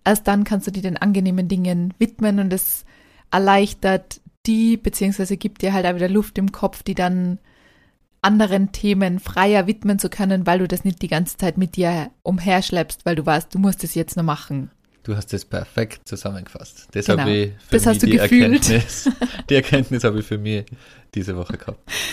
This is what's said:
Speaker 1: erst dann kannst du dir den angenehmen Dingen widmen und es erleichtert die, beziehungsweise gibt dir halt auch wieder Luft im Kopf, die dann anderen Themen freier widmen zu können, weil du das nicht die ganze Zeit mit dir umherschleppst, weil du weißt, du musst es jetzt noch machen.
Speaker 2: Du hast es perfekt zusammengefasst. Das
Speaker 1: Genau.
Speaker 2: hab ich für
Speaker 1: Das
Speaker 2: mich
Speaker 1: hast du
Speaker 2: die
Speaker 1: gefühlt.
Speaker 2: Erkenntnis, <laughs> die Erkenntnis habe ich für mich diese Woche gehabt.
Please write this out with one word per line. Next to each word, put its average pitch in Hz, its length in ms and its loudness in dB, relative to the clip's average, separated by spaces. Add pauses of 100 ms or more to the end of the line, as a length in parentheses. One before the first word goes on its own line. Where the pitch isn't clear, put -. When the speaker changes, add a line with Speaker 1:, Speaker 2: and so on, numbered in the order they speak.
Speaker 1:
erst 208 240 2
dann 208 160 2
kannst 202 220 -2
du 196 40 -4
dir 190 120 -6
den 185 140 -4
angenehmen 185 520 0
Dingen 180 500 0
widmen 214 400 0
und 190 140 0
es - 320 -4 (460)
erleichtert 196 920 2 (260)
die, 226 300 2
beziehungsweise 196 600 -2
gibt - 260 -8
dir 190 100 0
halt 185 140 0
auch 180 80 0
wieder 180 140 0
Luft 208 280 0
im 190 160 0
Kopf, - 300 -6
die 196 120 -6
dann 180 440 -2 (840)
anderen 196 520 2
Themen 190 480 0
freier 196 460 2
widmen 202 320 0
zu 180 120 -4
können, 190 360 -2
weil 175 120 2
du 185 100 -2
das 180 160 -4
nicht 190 180 -2
die 175 60 -4
ganze 165 300 -2
Zeit 180 200 -2
mit 185 180 -2
dir 170 340 -2 (120)
umherschleppst, 180 840 -2
weil 170 100 0
du 151 80 -2
weißt, 160 300 -2
du 185 40 -2
musst 196 260 0
es 165 100 -8
jetzt 165 220 -4
noch 175 80 0
machen. 143 460 -4 (340)
Speaker 2:
Du 107 120 -4
hast - 180 -8
es 98 100 -6
perfekt - 600 -6
zusammengefasst. - 840 -12
Das 101 140 -4
Speaker 1:
Genau. - 160 2
Speaker 2:
hab 104 60 0
ich 104 240 0
für - 40 -18 (140)
Speaker 1:
Das 226 120 4
Speaker 2:
mich - 60 2
Speaker 1:
hast 214 140 4
du 226 40 6
Speaker 2:
die 214 120 6
Speaker 1:
gefühlt. 240 500 6
Speaker 2:
Erkenntnis, - 420 2 (180)
<laughs> - 200 -10
die 139 60 4
Erkenntnis 135 500 2
habe 107 160 0
ich 107 60 -6
für 107 120 -4
mich 104 280 -4 (480)
diese 95 220 -4
Woche 90 200 -8
gehabt. - 340 -14 (220)